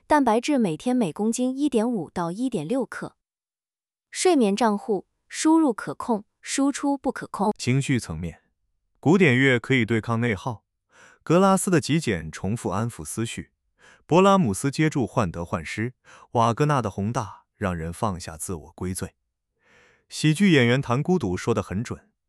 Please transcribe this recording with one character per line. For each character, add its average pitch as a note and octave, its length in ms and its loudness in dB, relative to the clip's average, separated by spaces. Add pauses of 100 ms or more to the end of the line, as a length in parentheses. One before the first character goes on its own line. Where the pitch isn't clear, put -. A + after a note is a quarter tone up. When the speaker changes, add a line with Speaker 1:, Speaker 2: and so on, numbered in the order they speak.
Speaker 1:
蛋 D4 180 4
白 A3+ 160 4
质 D4 180 0
每 F3+ 180 2
天 B3 200 -2
每 G3 160 0
公 G#3+ 180 -2
斤 B3+ 260 -2
一 C#4+ 120 -2
点 A3+ 220 0
五 F#3 180 -4
到 E3+ 240 -4
一 A#3+ 160 -4
点 F3+ 180 -4
六 A#3 200 -2
克。 - 300 -12 (960)
睡 F4+ 240 2
眠 G#3 220 4
账 G#3+ 220 2
户， - 280 -4 (220)
输 D#4+ 300 2
入 D4+ 140 4
可 D3+ 220 -8
控， G#3+ 300 -4 (160)
输 C#4 320 0
出 C#4+ 240 -2
不 C4 160 -4
可 - 140 -12
控。 G#3 320 -2
Speaker 2:
情 C3 220 0
绪 B2+ 200 0
层 D#2 180 -8
面， E2 240 -10 (560)
古 E3+ 200 4
典 C#3+ 180 6
乐 C3 240 4
可 - 140 0
以 A#2+ 100 4
对 A2 160 2
抗 A2+ 200 -2
内 A#2 140 0
耗， G#2+ 300 -8 (580)
格 D#3+ 160 4
拉 F#3+ 180 6
斯 F#3+ 140 -2
的 E3 100 4
极 D3+ 200 0
简 D#2+ 320 -4
重 G2+ 240 -4
复 A2 140 -6
安 A2 200 -2
抚 D#2 140 -14
思 A2 200 -6
绪， - 280 -10 (560)
勃 E3 120 6
拉 G3 160 6
姆 C#3 160 2
斯 C3+ 180 -2
接 D#3 200 0
住 B2+ 160 -2
患 G2+ 240 -2
得 E2+ 140 -8
患 F2 200 -6
失， A#2 300 -8 (380)
瓦 A#2 200 2
格 D3 120 0
纳 C#3+ 180 0
的 G#2 80 -4
宏 G#2 220 -4
大 A2 320 -8 (120)
让 F#2 200 -4
人 E2 160 -6
放 F#2+ 260 -4
下 D#2+ 180 -14
自 F#2 180 -10
我 C#2+ 180 -14
归 F#2 220 -6
罪。 F2+ 200 -10 (960)
喜 D3+ 240 0
剧 F#3+ 200 4
演 C3 140 6
员 B2+ 140 4
谈 B2 220 -2
孤 F3+ 160 0
独 F#2 180 -2
说 - 160 -2
得 G#2 100 0
很 F#2+ 220 -6
准， - 240 -12 (200)